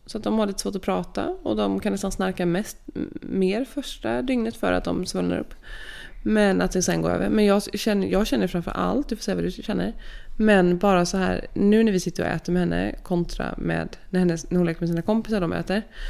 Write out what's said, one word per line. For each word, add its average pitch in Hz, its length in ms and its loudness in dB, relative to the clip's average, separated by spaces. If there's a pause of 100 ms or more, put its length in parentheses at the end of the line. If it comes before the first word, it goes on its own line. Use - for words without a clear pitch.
Så - 120 -10
att 214 60 -10
de 214 140 2
har 208 80 4
lite 202 140 -4
svårt 196 160 -4
att 185 60 -6
prata. 185 420 -2 (180)
Och 214 140 0
de 196 240 0
kan 202 120 0
nästan 196 200 -2
snarka 185 340 0
mest, 175 300 0 (180)
m-, - 140 -4 (140)
mer 190 420 0
första - 580 -6
dygnet 240 340 -2
för - 160 0
att - 120 0
de 180 220 -2
svullnar 180 320 -2
upp. - 160 -8 (680)
Men 208 400 4
att 185 100 0
det 185 100 2
sen 170 200 0
går 165 80 2
över. 180 180 0
Men 214 160 4
jag 202 180 6
känner, 202 440 0
jag 190 200 2
känner 214 200 2
framför 175 240 -2
allt, 190 380 -2
du 220 80 -2
får - 60 -10
säga 190 120 -2
vad 175 100 -2
du 180 60 -2
känner. 202 420 -4 (440)
Men 185 420 6
bara 185 280 4
så 196 100 -2
här, 185 380 0
nu 208 280 6
när 220 100 4
vi 185 80 2
sitter - 220 -4
och - 60 0
äter 170 240 -2
med 180 100 2
henne 170 400 0
kontra - 560 -2
med - 380 -4 (140)
när, 185 100 2
henne, 175 160 4 (120)
när 180 100 2
hon 175 80 4
leker 165 140 -2
med 170 80 -2
sina 170 140 -2
kompisar, 214 380 0
de 170 120 0
äter. 185 300 -2 (280)